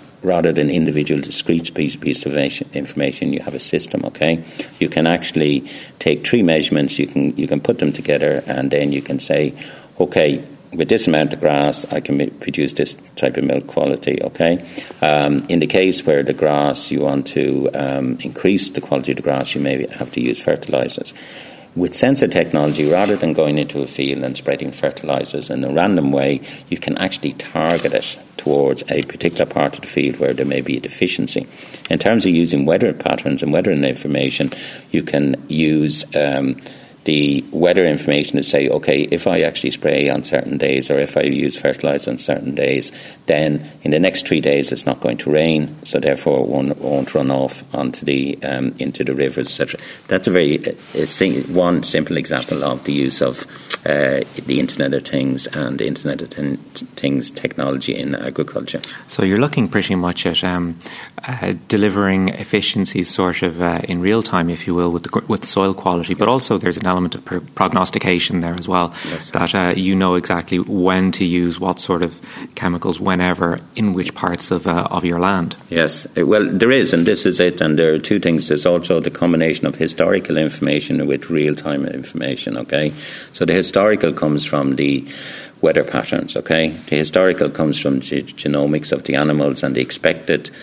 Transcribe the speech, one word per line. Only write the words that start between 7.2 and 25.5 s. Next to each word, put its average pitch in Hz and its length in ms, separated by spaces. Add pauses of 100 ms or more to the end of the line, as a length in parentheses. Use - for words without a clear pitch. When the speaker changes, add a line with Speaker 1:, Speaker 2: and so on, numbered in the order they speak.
Speaker 1:
you 73 120
can 73 120
put - 200
them 76 120
together, 73 540
and 67 240
then 71 220
you 69 100
can 71 160
say, 76 340 (460)
"Okay, 80 460 (280)
with 80 160
this 104 200
amount 76 240
of - 80
grass, 73 520
I 73 80
can 71 160
mi-, 69 140
produce - 440
this - 200 (220)
type - 220
of 139 60
milk - 220
quality," - 560
okay? - 420 (380)
Um, 73 460
in 85 100
the 80 80
case 95 400
where 73 160
the 67 120
grass, 73 580
you 71 80
want 69 340
to, 67 400
um, 67 460
increase 95 500
the - 100
quality 67 320
of - 40
the - 100
grass, 69 280
you 73 60
may 67 260 (120)
have - 140
to 64 80
use 62 220
fertilizers. - 720 (640)
With 87 180
sensor 131 320
technology, 76 640
rather 101 260
than 80 180
going 76 240
into 71 240
a 65 40
field 69 380
and 65 100
spreading 67 380
fertilizers 71 800